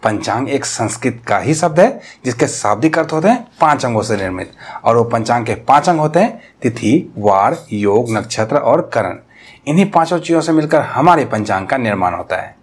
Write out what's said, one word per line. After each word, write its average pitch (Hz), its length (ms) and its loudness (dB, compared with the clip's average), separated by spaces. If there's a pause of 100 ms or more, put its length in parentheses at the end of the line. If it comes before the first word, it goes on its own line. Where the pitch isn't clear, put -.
पंचांग 110 460 -4
एक 135 160 -4
संस्कृत - 600 -6
का 104 120 0
ही 113 160 0
शब्द 160 240 0
है 240 220 2 (240)
जिसके 123 220 0
शाब्दिक 117 520 0
अर्थ 156 140 -2
होते 156 140 0
हैं 240 180 0 (140)
पांच 147 260 2
अंगों 113 160 0
से 110 160 -2
निर्मित, 92 340 -6 (320)
और 117 140 4
वो 117 60 4
पंचांग 117 420 -2
के 113 120 -2
पांच 143 320 2
अंग 165 100 2
होते 156 200 2
हैं 226 220 0 (200)
तिथि, 123 560 0
वार, 101 400 2 (140)
योग, 104 380 0
नक्षत्र 110 480 -2
और 139 240 2 (120)
करण। 95 260 -2 (480)
इन्हीं 170 240 4
पांचों 165 280 2
चीजों 165 220 0
से 165 100 -2
मिलकर 156 300 2
हमारे 143 440 2
पंचांग 104 420 -4
का 135 100 -2
निर्माण 98 360 -2
होता 90 240 -6
है। - 260 -10